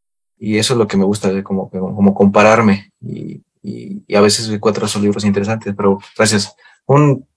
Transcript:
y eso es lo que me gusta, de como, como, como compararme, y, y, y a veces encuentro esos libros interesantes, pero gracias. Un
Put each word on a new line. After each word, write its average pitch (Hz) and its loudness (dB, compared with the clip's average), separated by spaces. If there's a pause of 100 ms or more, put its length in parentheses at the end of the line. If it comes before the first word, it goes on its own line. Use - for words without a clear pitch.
(380)
y 107 -2
eso 113 0
es 117 0
lo 110 2
que 101 -4
me 98 2
gusta, 101 -2
de 95 -4
como, 95 -6
como, 95 -8
como 98 4
compararme, 104 4
y, - -14 (180)
y, 117 -14
y - -6
a 101 2
veces 104 2
encuentro 104 -2
esos 104 -4
libros 101 -2
interesantes, 101 -2
pero 101 0 (180)
gracias. 107 -2 (300)
Un 139 2 (100)